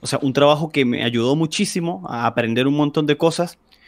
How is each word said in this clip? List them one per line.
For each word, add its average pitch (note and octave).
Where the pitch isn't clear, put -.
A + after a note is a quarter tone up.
O -
sea, -
un C3+
trabajo D3
que C#3
me A#2+
ayudó A#2+
muchísimo E3+
a A#2
aprender A#2
un C#3+
montón D3
de D3
cosas, E3